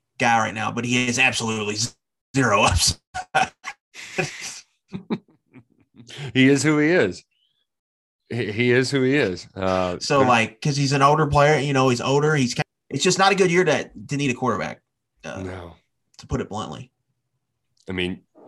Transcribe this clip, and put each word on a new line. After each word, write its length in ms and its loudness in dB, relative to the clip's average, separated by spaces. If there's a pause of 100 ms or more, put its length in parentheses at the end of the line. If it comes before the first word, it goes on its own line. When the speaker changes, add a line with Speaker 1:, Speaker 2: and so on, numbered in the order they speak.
(180)
Speaker 1:
guy 200 2
right 160 -2
now, 180 -6
but 140 -6
he 200 0
is 120 -4
absolutely 580 -2 (580)
zero 280 2
upside. 880 -2 (640)
<laughs> 160 -4 (2000)
Speaker 2:
He 140 6
is 140 4
who 160 2
he 120 2
is. 340 0 (1040)
He, 240 -6
he 180 2
is 200 4
who 120 0
he 140 2
is. 380 -2
Uh, 440 -2
Speaker 1:
So, 220 0
Speaker 2:
but 80 4
Speaker 1:
like, 320 2
'cause 160 -2
he's 160 0
an 100 2
older 240 4
player, 320 4
you 140 -2
know, 160 4
he's 120 0
older. 360 0
He's 180 0
kinda, 100 -4 (260)
it's 140 -6
just 140 2
not 140 4
a 20 0
good 160 2
year 140 4
to, 260 0 (180)
to 80 -4
need 140 -2
a 40 -2
quarterback. 460 -4 (440)
Uh, 180 -12
Speaker 2:
No. 320 -14 (440)
Speaker 1:
to 80 -20
put 140 -6
it 80 -8
bluntly. 440 -10 (960)
Speaker 2:
I 40 -10
mean, 300 -6 (260)